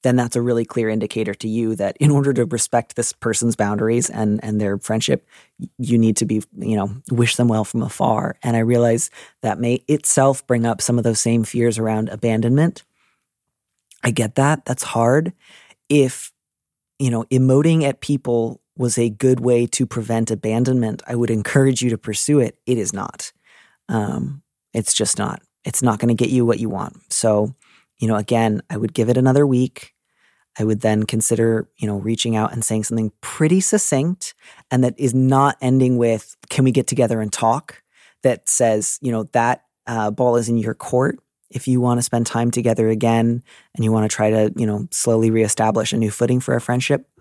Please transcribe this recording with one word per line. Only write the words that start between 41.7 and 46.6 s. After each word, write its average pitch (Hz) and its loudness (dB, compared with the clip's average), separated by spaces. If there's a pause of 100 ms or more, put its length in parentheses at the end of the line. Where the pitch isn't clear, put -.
wanna 120 0
spend 117 -2
time 117 -2
together 113 0
again 117 2 (320)
and 113 -4
you 110 2
wanna 110 2
try 107 0
to, 107 2
you 113 -2
know, 104 -4
slowly 113 2
reestablish 110 0
a 110 -2
new 110 0
footing 120 0
for 127 -2
a 120 -2